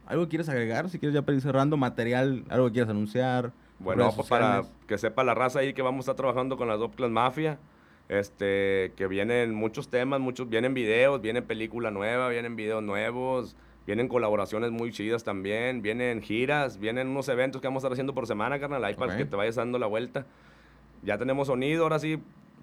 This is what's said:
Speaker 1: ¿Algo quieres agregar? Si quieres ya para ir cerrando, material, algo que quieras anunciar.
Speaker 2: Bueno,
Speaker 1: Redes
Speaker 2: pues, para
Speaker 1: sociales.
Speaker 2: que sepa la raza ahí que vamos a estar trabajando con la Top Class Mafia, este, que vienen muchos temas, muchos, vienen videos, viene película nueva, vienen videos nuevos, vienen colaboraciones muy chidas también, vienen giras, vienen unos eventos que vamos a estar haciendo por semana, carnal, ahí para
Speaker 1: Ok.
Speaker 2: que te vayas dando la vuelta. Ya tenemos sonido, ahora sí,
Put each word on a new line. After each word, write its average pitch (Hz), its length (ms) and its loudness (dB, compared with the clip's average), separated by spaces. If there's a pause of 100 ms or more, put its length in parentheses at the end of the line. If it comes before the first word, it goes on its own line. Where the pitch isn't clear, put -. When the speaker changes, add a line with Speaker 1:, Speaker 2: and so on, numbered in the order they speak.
Speaker 1:
¿Algo 165 220 0
quieres 160 220 -2
agregar? 123 400 0
Si 170 100 -8
quieres 147 140 0
ya 143 80 4
para 143 160 2
ir 131 40 2
cerrando, 139 360 4
material, 123 720 0
algo 123 180 4
que 110 60 2
quieras 117 160 2
anunciar. 120 640 0 (260)
Speaker 2:
Bueno, 95 240 2
Speaker 1:
Redes 110 120 4
Speaker 2:
pues, - 120 -2
para 110 300 4
Speaker 1:
sociales. - 300 -6
Speaker 2:
que 104 100 -2
sepa 113 260 0
la 123 120 4
raza 127 240 2
ahí 135 140 0
que 135 80 -4
vamos 131 180 0
a 131 120 -4
estar - 40 0
trabajando 131 420 0
con 123 100 -2
la 107 100 0
Top 110 180 -4
Class 123 160 0
Mafia, 143 480 2 (500)
este, 98 880 0
que 98 120 -2
vienen 113 460 0
muchos 110 360 -2
temas, 131 300 0
muchos, 127 300 -4
vienen 117 240 2
videos, 117 480 4
viene 110 200 -2
película 110 500 -4
nueva, 117 380 0
vienen 117 260 -4
videos 110 260 -2
nuevos, 120 760 -4 (300)
vienen 117 220 -2
colaboraciones 110 640 0
muy 117 200 -4
chidas 110 320 -4
también, 110 580 -2
vienen 113 400 -2
giras, 127 580 -2
vienen 120 300 -2
unos 135 200 -2
eventos 131 320 0
que 139 60 -4
vamos 131 160 -2
a 135 40 -2
estar 127 60 0
haciendo 135 200 -2
por 127 120 -2
semana, 113 340 -2
carnal, 143 240 -4
ahí 101 120 0
para 95 180 -2
Speaker 1:
Ok. 101 60 -2
Speaker 2:
que 143 60 0
te 139 100 -6
vayas 110 200 0
dando 123 220 -2
la 117 100 0
vuelta. 123 380 -4 (760)
Ya 101 140 0
tenemos 131 300 0
sonido, 143 360 2
ahora 156 160 4
sí, 156 200 -2 (440)